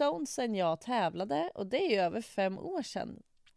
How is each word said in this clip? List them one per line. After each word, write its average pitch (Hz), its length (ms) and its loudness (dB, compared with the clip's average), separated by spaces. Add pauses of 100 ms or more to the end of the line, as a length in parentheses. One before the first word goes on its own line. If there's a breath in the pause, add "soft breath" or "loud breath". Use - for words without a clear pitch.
zone 302 240 2
sen 240 300 -2
jag 170 260 2
tävlade, 233 760 0
och 196 120 -4
det 262 180 2
är 339 40 2
ju 226 60 6
över 185 260 2
fem 190 380 -2
år 349 220 -4
sedan. - 420 -8 (320)